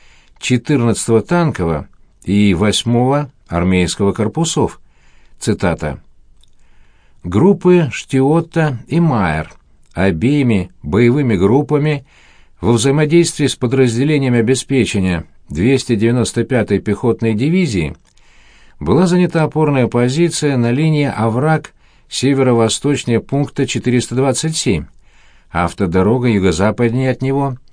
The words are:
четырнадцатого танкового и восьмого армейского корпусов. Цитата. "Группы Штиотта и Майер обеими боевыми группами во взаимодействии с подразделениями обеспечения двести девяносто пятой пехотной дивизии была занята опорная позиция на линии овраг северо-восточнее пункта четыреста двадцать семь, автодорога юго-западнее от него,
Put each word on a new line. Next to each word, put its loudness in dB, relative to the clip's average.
четырнадцатого 0
танкового -2
и 2
восьмого 0
армейского 0
корпусов. -4
Цитата. -4
"Группы 2
Штиотта -2
и 0
Майер 0
обеими 0
боевыми 2
группами 0
во 2
взаимодействии 2
с -8
подразделениями 0
обеспечения 0
двести 0
девяносто 0
пятой 0
пехотной -2
дивизии -2
была 2
занята 2
опорная 0
позиция 0
на 0
линии 0
овраг -2
северо-восточнее 0
пункта -4
четыреста -2
двадцать -2
семь, -2
автодорога 0
юго-западнее 0
от -6
него, -4